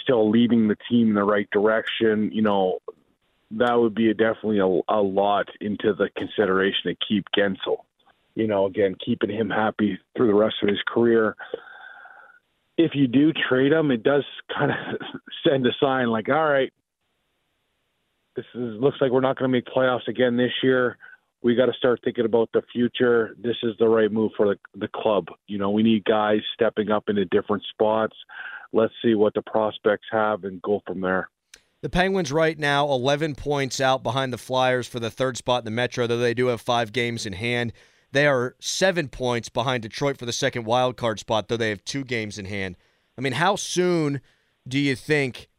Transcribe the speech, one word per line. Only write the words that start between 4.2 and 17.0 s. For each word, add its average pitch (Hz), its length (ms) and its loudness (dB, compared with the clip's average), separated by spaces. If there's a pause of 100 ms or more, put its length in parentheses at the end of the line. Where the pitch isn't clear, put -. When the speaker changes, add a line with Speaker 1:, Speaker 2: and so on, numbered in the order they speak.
Speaker 1:
a, 92 300 2
a 107 120 2
lot 98 480 0 (120)
into 104 340 -2
the 92 220 -2
consideration 95 760 0
to 85 60 -6 (100)
keep 101 180 0 (120)
Guentzel. 98 420 0 (580)
You 110 120 0
know, 98 180 2
again, 95 380 0
keeping 113 260 0
him 104 180 -2
happy 104 500 0 (180)
through 123 100 2
the 104 80 4
rest 104 280 4
of 104 60 2
his 101 200 0
career. 113 480 2 (1400)
If 165 180 2
you 139 120 2
do 143 260 4
trade 131 380 0
him, 156 220 2
it 110 100 -2
does 139 220 2 (320)
kind 143 160 0
of - 40 -4 (460)
<laughs> - 260 -6
send 139 200 2
a - 100 2
sign 131 300 0
like, 110 200 -2
"All 156 160 2
right, 139 280 0 (1600)